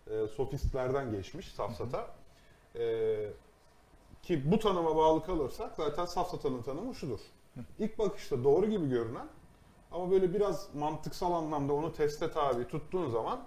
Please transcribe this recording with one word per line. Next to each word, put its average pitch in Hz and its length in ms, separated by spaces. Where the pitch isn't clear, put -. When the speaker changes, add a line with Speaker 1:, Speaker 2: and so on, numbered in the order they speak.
Speaker 1:
e, 110 160
sofistlerden 131 840
geçmiş 107 440
safsata. 117 440
Speaker 2:
Hı - 800
hı. 117 40
Speaker 1:
E, 110 460
ki 151 280
bu 220 80
tanıma 175 380
bağlı 160 300
kalırsak 170 500
zaten 160 280
safsatanın 151 580
tanımı 175 320
şudur. 123 260
Speaker 2:
Hı. 131 60
Speaker 1:
İlk - 200
bakışta 160 460
doğru 160 220
gibi 202 220
görünen 127 380
ama 180 180
böyle 190 240
biraz 196 400
mantıksal 156 580
anlamda 151 400
onu 156 200
teste 147 380
tabi 127 380
tuttuğun 160 420
zaman 143 360